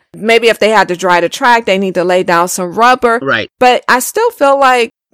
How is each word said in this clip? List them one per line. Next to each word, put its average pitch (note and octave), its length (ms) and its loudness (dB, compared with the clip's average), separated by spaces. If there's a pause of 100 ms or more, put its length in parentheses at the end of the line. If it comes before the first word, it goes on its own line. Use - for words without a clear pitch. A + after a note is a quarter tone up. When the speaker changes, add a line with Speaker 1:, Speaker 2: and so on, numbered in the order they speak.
(140)
Speaker 1:
maybe A3+ 340 0
if G#3+ 120 0
they G#3 80 2
had G#3 200 2
to F3 80 -4
dry F3 240 0
the E3+ 80 -2
track, A#3+ 360 0
they F#3+ 120 0
need F#3+ 200 -4
to F3 80 -2
lay F3+ 180 0
down F3 240 0
some F3+ 260 -8
rubber. A#3+ 480 2
Speaker 2:
Right. A#2+ 280 -2 (100)
Speaker 1:
But B3 300 2
I A#3+ 100 2
still A4 320 -2
feel C#4 300 0
like, B3+ 300 0 (240)